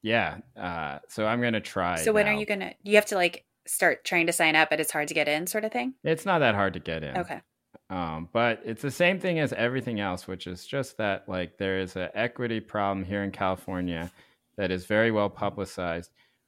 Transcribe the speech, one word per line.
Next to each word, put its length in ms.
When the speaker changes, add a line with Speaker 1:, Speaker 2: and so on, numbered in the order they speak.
Speaker 1:
yeah. 360
Uh, 520
so 180
I'm 140
gonna 200
try 360
Speaker 2:
So 160
when 160
are 40
Speaker 1:
now. 60
Speaker 2:
you 80
gonna, 360
you 140
have 100
to, 100
like, 280
start 380
trying 240
to 40
sign 240
up, 140
but 100
it's 120
hard 160
to 60
get 140
in 180
sort 180
of 80
thing? 220
Speaker 1:
It's 200
not 140
that 160
hard 200
to 60
get 220
in. 160
Speaker 2:
Okay. 220
Speaker 1:
Um, 420
but 320
it's 180
the 80
same 300
thing 200
as 120
everything 480
else, 260
which 200
is 200
just 320
that, 300
like, 300
there 200
is 180
an 180
equity 460
problem 440
here 200
in 60
California 800
that 140
is 160
very 240
well 180
publicized, 840